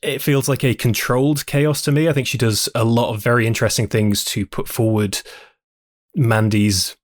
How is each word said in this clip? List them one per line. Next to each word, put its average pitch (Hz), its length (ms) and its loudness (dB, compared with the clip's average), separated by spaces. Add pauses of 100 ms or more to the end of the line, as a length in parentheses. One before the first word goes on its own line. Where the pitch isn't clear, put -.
It 135 200 -4
feels 139 260 0
like 135 160 -2
a 123 100 2
controlled 135 680 0
chaos 143 380 0
to 147 100 0
me. 151 160 2
I 147 60 0
think 131 120 0
she - 120 -4
does 113 360 0
a 117 120 0
lot 117 280 2
of 104 80 -6
very 120 240 2
interesting 113 400 0
things 107 400 0
to 101 200 -4
put - 200 -8
forward 107 540 0 (960)
Mandy's 107 880 2